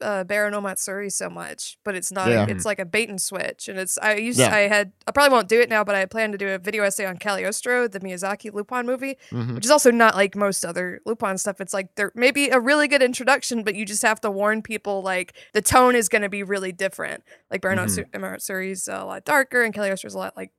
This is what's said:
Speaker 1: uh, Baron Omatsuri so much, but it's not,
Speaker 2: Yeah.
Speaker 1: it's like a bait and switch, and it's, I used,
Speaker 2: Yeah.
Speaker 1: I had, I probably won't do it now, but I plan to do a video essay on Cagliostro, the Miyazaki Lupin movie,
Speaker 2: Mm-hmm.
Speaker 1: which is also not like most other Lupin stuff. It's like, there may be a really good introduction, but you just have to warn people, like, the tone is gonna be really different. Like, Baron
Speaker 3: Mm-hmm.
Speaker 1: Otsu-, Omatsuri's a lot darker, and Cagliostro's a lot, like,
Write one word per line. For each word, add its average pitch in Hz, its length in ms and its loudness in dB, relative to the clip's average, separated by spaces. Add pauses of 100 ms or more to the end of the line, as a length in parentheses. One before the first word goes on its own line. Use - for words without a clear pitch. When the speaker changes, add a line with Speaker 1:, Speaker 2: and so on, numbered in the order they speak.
Speaker 1:
uh, 202 240 -2
Baron 208 300 0
Omatsuri 196 580 -6
so 185 160 -4
much, 170 560 -12
but 202 100 -4
it's 180 160 -6
not, 190 200 0
Speaker 2:
Yeah. 107 180 4
Speaker 1:
it's 101 160 -4
like 208 140 -2
a 185 80 -6
bait 214 240 -2
and 190 100 -8
switch, - 480 -6
and 196 100 -10
it's, 185 200 -4
I 214 160 2
used, 226 240 -2
Speaker 2:
Yeah. 214 160 6
Speaker 1:
I 208 60 4
had, 202 320 2 (140)
I - 40 -4
probably 277 260 6
won't 202 140 2
do 226 100 6
it 233 80 4
now, 214 160 2
but 202 100 -2
I 190 120 0
plan 220 260 -2
to 202 60 -6
do 196 100 -4
a 190 80 -2
video 208 260 -4
essay 202 220 0
on 185 140 -6
Cagliostro, 214 680 -2
the 196 120 -10
Miyazaki 190 500 -6
Lupin 220 360 -4
movie, 262 320 -4 (120)
Speaker 2:
Mm-hmm. 120 240 -4
Speaker 1:
which 196 120 -4
is 254 40 6
also 285 200 8
not 226 260 6
like 196 180 2
most 202 300 -2
other 180 400 -6
Lupin 208 320 -4
stuff. 190 240 -6
It's 190 140 -8
like, 196 220 -6
there 202 180 -2
may 247 160 4
be 285 180 2
a 247 100 6
really 294 300 4
good 277 140 4
introduction, 247 600 2
but 208 100 -2
you 208 100 -6
just 208 160 -4
have 220 220 2
to 220 80 -2
warn 208 320 0
people, 208 400 -6
like, 185 320 -4 (180)
the 214 80 0
tone 254 340 6
is 226 140 2
gonna 208 220 2
be 202 120 -6
really 190 300 -4
different. 185 520 -6 (260)
Like, 196 100 -4
Baron 190 180 0
Speaker 3:
Mm-hmm. 190 220 -2
Speaker 1:
Otsu-, - 120 -10
Omatsuri's 190 760 -8
a 190 160 -8
lot 190 220 -12
darker, 262 360 4
and 220 120 0
Cagliostro's 196 400 -4
a 190 40 -8
lot, 190 200 -8
like, 190 200 -14